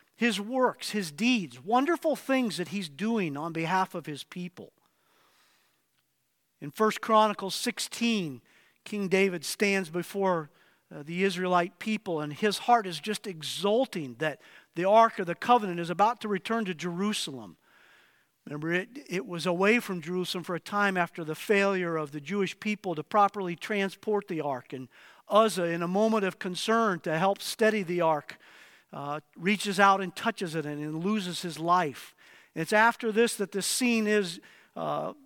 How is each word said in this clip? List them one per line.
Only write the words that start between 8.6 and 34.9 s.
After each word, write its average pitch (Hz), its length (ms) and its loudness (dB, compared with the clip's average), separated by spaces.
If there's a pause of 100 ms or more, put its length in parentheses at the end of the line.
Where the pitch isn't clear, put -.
King 202 240 -4
David 180 360 2
stands 196 460 0
before, 175 640 -2 (420)
uh, 151 80 -12
the 170 220 -2
Israelite 180 560 2
people, 196 420 -2
and 147 120 -6
his 208 260 0
heart 233 260 4
is 165 140 -6
just 208 260 -8
exulting 160 880 -2
that 147 240 -4 (360)
the 175 100 -2
Ark 226 320 6
of 190 80 -2
the 170 80 -4
Covenant 208 460 2
is 170 100 -4
about 208 320 2
to 220 60 -6
return 214 380 -2
to 185 100 -4
Jerusalem. 170 840 -6 (880)
Remember, 147 280 -6
it, 185 160 -2 (180)
it 196 180 -4
was 175 200 -8
away 196 340 4
from 185 220 -6
Jerusalem 180 420 -4
for 180 120 -4
a 160 40 -6
time 202 380 0
after 170 260 -2
the 151 120 -6
failure 196 600 2
of 151 160 -4
the 147 100 -8
Jewish 185 380 -4
people 196 360 -4
to 151 80 -4
properly 196 520 2
transport 202 720 -2
the 160 140 -4
Ark. 139 320 -6
And 127 140 -12 (420)
Uzzah, 202 360 4
in 170 160 -2
a 170 60 0
moment 208 380 4
of 180 140 -2
concern 196 600 2
to 160 160 0
help 196 240 2
steady 214 420 2
the 175 180 -2
Ark, 160 360 0 (560)
uh, 143 280 -8 (140)
reaches 190 440 0
out 196 220 8
and 185 140 -8
touches 196 400 -4
it 151 100 -2
and, 147 160 -8
and 156 220 -6
loses 185 400 -2
his 160 160 -8
life. 170 560 0 (380)
And 160 80 -6
it's 165 120 -2
after 226 380 2
this 226 240 2
that 196 160 -4
this 190 160 -4
scene 233 380 2
is, 196 340 0 (360)
uh, 156 380 -4 (120)